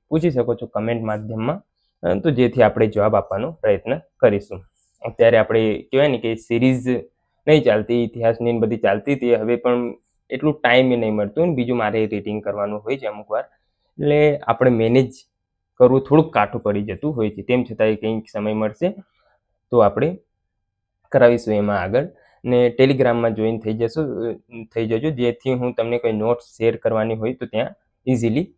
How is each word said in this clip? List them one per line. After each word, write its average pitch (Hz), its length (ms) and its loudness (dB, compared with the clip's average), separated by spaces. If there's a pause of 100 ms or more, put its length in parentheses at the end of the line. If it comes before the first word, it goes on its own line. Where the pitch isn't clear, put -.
પૂછી 160 220 0
શકો 120 240 0
છો 113 120 -12
કમેન્ટ 113 360 -4
માધ્યમમાં, 110 600 -6 (400)
અ, 170 160 0
તો 165 120 -2
જેથી 123 320 2
આપણે 110 240 2
જવાબ 104 300 0
આપવાનો 104 360 -4
પ્રયત્ન 110 480 -2 (200)
કરીશું. 101 440 0 (420)
અત્યારે 113 320 4
આપણે 110 440 0
કહેવાય 139 260 0
ને 127 100 -2
કે 113 160 -4
સિરીઝ 123 540 0 (580)
નહીં 147 180 4
ચાલતી, 117 400 2
ઇતિહાસની 117 480 -2
ને 117 60 0
બધી 113 180 0
ચાલતી 110 380 0
હતી, 123 200 0
હવે 110 220 0
પણ 120 380 -2 (360)
એટલું 147 320 -2
ટાઇમ 127 300 4
એ 123 40 0
નહીં 110 180 0
મળતું 104 340 -2
ને 160 60 0
બીજું 123 240 -2
મારે 110 280 0
રીડિંગ 104 380 -6
કરવાનું 104 360 -4
હોય 113 160 -6
છે 123 100 -8
અમુક 104 240 -10
વાર, 117 140 -4 (540)
એટલે 147 400 2
આપણે 127 320 0
મેનેજ 120 420 2 (640)
કરવું 127 240 6
થોડુંક 156 340 2
કાઠું 107 280 0
પડી 104 200 -2
જતું 123 340 -6
હોય 107 140 -2
છે. 98 120 -12
તેમ 123 220 0
છતાંય 110 320 0
કંઈક 110 360 -6
સમય 107 200 -4
મળશે 107 380 -2 (800)
તો 123 80 2
આપણે 107 400 2 (920)
કરાવીશું 120 420 4
એમાં 104 280 0
આગળ. 123 260 -2 (360)
ને 123 360 2
Telegram-માં 123 540 2
જોઈન 110 240 -2
થઈ 110 140 -6
જશો, 117 580 -4
અ, - 20 -6 (420)
થઈ 117 120 -2
જજો, 113 240 -2
જેથી 123 420 -2
હું 123 220 -4
તમને 117 240 -2
કોઈ 117 140 -2
નોટ્સ 113 320 -2 (120)
શેર 113 200 0
કરવાની 110 380 -2
હોય 110 200 -6
તો 123 120 -12
ત્યાં - 280 -6 (320)
ઇઝીલી 123 520 -2